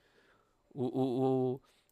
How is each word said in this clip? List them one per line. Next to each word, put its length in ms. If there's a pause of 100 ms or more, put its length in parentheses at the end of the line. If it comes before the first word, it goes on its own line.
(720)
O, 120
o, 720
o, 60 (300)